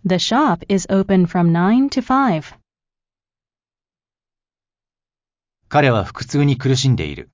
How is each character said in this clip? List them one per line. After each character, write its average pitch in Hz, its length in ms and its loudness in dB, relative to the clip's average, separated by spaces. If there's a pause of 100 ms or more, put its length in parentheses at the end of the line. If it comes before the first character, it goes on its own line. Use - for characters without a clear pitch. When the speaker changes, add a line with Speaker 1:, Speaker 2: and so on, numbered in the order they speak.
Speaker 1:
The 185 120 0
shop 233 560 -2
is 190 160 -2
open 190 380 2
from 170 240 0
nine 208 380 2
to 269 120 -4
five. 269 560 -2 (3000)
Speaker 2:
彼 143 220 4
は 107 140 0
腹 - 200 -12
痛 147 200 0
に 139 120 2
苦 131 200 0
し 135 120 0
ん 127 60 4
で 80 120 -4
い 71 100 -10
る。 62 160 -16